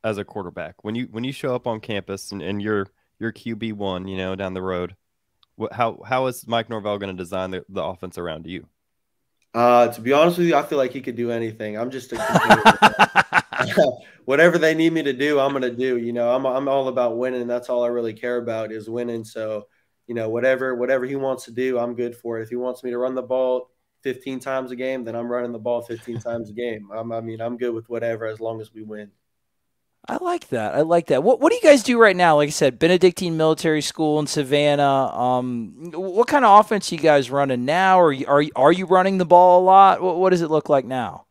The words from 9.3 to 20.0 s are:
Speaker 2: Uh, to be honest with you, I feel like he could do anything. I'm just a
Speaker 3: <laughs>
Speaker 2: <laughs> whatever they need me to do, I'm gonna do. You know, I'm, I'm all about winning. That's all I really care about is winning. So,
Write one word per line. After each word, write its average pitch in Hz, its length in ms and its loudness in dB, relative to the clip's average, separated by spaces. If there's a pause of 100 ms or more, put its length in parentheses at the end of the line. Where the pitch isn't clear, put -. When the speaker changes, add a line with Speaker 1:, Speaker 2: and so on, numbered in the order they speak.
Speaker 2:
Uh, 120 340 4
to 113 140 -10
be 127 100 -2
honest 170 240 4
with 175 100 0
you, 165 80 2
I 143 80 2
feel 147 140 -6
like 127 160 0
he 139 80 -10
could 127 160 -10
do 117 140 -4
anything. 113 480 -6
I'm 123 120 -6
just 131 220 -12
a - 1200 2 (240)
Speaker 3:
<laughs> 143 460 0 (100)
Speaker 2:
<laughs> - 140 -20
whatever 165 320 6
they 156 160 2
need 165 180 2
me 160 100 -2
to 139 120 -2
do, 143 260 0
I'm 139 140 0
gonna 127 160 -2
do. 123 260 -2
You 117 160 -4
know, 120 220 0
I'm, 135 100 -2
I'm 135 240 -2
all 135 200 0
about 120 280 -2
winning. 123 300 -4
That's 120 240 -6
all 123 120 0
I 120 60 -2
really 117 240 -4
care 123 240 -6
about 110 340 -6
is 110 200 -12
winning. 117 340 -8
So, 107 420 -10 (400)